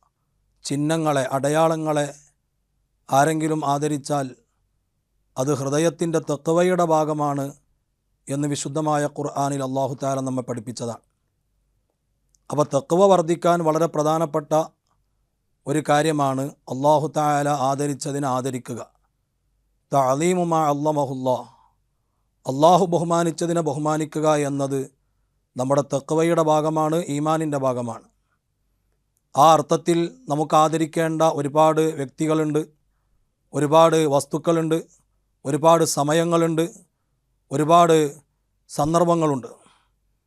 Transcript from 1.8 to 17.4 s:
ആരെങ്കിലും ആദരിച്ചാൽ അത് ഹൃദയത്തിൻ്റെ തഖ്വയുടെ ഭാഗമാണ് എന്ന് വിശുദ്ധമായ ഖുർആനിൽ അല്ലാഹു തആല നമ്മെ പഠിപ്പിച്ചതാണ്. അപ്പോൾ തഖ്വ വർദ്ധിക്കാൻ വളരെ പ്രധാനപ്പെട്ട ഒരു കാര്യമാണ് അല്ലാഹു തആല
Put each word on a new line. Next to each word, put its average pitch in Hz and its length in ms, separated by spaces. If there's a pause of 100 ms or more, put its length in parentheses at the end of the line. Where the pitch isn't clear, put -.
ആരെങ്കിലും 156 580
ആദരിച്ചാൽ 143 640 (1080)
അത് 135 180
ഹൃദയത്തിൻ്റെ 160 640
തഖ്വയുടെ 170 680
ഭാഗമാണ് 151 600 (840)
എന്ന് 143 200
വിശുദ്ധമായ 147 580
ഖുർആനിൽ 143 560
അല്ലാഹു 131 400
തആല 135 180
നമ്മെ 131 220
പഠിപ്പിച്ചതാണ്. 117 640 (1500)
അപ്പോൾ 143 240
തഖ്വ 170 320
വർദ്ധിക്കാൻ 175 540
വളരെ 160 260
പ്രധാനപ്പെട്ട 156 680 (1120)
ഒരു 147 220
കാര്യമാണ് 147 560 (240)
അല്ലാഹു 143 480
തആല 147 320